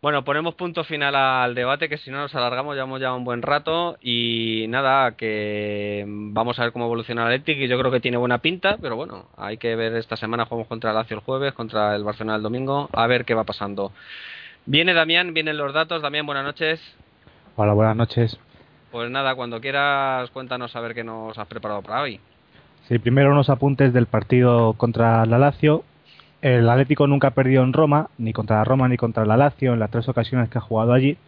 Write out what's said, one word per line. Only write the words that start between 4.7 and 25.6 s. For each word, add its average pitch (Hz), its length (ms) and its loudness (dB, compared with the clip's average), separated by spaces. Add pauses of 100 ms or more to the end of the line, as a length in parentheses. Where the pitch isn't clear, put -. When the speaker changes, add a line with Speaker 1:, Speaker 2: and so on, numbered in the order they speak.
Speaker 1:
que 104 920 -4
vamos 104 500 -4
a 123 60 -2
ver 117 80 -2
cómo 120 140 -6
evoluciona 117 380 -4
el 117 40 0
Athletic, 139 300 -2
y 135 100 -4
yo 123 100 0
creo 131 140 0
que 123 80 0
tiene 123 160 -2
buena 123 220 0
pinta, 185 440 -2
pero 127 140 -6
bueno, 117 300 -12 (100)
hay 104 220 -10
que 117 180 -2
ver 113 200 -2
esta 113 200 -6
semana, 113 300 -4
jugamos 113 240 -8
contra 113 220 -4
el 107 40 -2
Lazio 110 220 -4
el 107 60 -12
jueves, 135 280 -4
contra 107 460 -2
el 104 80 -6
Barcelona 107 320 -4
el 107 60 -4
domingo, 131 500 -4
a 117 140 2
ver 120 180 0
qué 120 80 -2
va 110 100 0
pasando. 101 480 -8 (760)
Viene 165 280 2
Damián, 170 400 2
vienen 156 240 -4
los 143 160 -4
datos. 160 280 -2
Damián, 147 240 -4
buenas 139 200 -6
noches. 160 340 -4 (800)
Speaker 2:
Hola, 104 160 4
buenas 110 240 4
noches. 117 420 0 (540)
Speaker 1:
Pues 120 180 -6
nada, 135 240 -2
cuando 120 240 -8
quieras, 135 680 -2
cuéntanos 127 480 -8
a - 20 -8
ver 117 160 -8
qué 117 80 -8
nos 110 340 -10
has 104 100 -10
preparado 104 340 -8
para 110 220 -4
hoy. 117 180 -10 (680)
Speaker 2:
Sí, 120 120 2
primero 139 320 6
unos 143 180 4
apuntes 139 420 4
del 120 140 4
partido 117 720 4
contra 117 480 4
la 113 120 4
Lazio. 147 460 4 (580)